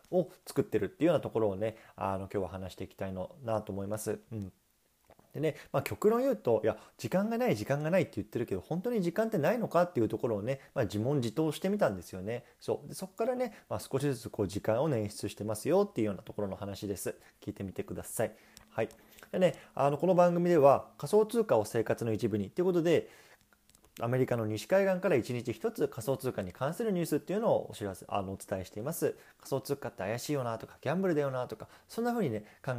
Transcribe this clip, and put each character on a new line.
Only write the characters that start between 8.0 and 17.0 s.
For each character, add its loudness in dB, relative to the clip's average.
っ -2
て -8
言 -4
っ -16
て -4
る -2
け -2
ど、 -2
本 -4
当 -2
に 0
時 0
間 2
っ -8
て 0
な 2
い -2
の -2
か 4
っ -2
て 0
い 4
う 2
と -2
こ -2
ろ 0
を -6
ね、 -4
ま 0
あ、 2
自 -4
問 0
自 0
答 0
し -8
て 0
み 2
た 2
ん -4
で -10
す -18
よ -8
ね。 -6
そ -2
う。 -16
で、 -12
そ -10
っ -14
か -2
ら 0
ね、 -4
ま -4
あ、 -4
少 -4
し -4
ず 0
つ -10
こ 0
う 2
時 -6
間 2
を 2
捻 0
出 -6
し -10
て -8
ま -2
す -4
よ 4
っ -20
て 0
い 2
う 2
よ -2
う -10
な -14
と -14
こ -6
ろ -2
の -8
話 -8
で -4
す。 -6